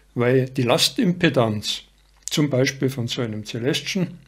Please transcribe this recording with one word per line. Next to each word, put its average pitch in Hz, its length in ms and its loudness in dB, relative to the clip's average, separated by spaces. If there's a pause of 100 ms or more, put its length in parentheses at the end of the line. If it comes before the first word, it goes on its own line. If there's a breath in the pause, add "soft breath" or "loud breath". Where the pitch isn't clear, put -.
(140 soft breath)
weil 127 340 2
die 131 140 -2
Lastimpedanz, 131 1200 2 (440)
zum 147 220 0
Beispiel 135 420 0
von 120 180 -4
so - 140 -4
einem 107 220 -6
Celestion, 151 840 -4